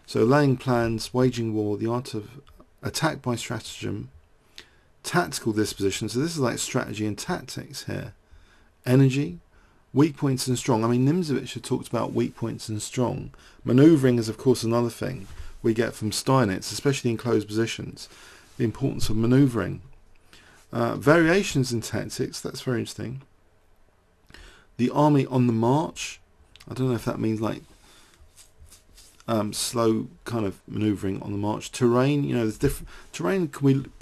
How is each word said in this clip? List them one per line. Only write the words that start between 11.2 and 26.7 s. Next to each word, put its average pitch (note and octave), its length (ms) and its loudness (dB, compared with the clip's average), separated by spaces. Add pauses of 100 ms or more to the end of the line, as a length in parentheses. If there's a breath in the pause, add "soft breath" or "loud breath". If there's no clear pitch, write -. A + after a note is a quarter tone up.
had A#2 100 -10
talked - 260 -4
about A2+ 260 -4
weak A#2+ 200 0
points A2 340 -8
and G#2+ 120 -6
strong. - 520 -4 (320 soft breath)
Manoeuvring C3 540 6
is, A2 100 -2
of G#2+ 100 -6
course, B2+ 240 2
another A#2 280 0
thing G2 360 -8 (360 loud breath)
we A2+ 120 2
get A2+ 200 -2
from G#2+ 160 -4
Steinitz, A2+ 640 0
especially C3+ 380 0
in A2+ 60 0
closed A2 300 0
positions, G#2+ 640 -4 (480 loud breath)
the B2 80 0
importance A#2 460 0
of G#2+ 60 2
manoeuvring. A2+ 640 4 (920 soft breath)
Uh, A#2 240 0
variations D#3+ 760 4
in A2+ 100 -2
tactics, - 580 -6
that's - 220 -10
very A#2+ 180 -2
interesting. A2+ 420 -10 (1600 loud breath)
The A#2+ 120 2
army C#3+ 360 4
on B2+ 200 2
the A#2+ 60 4
march, C3+ 680 0 (480)
I - 60 -14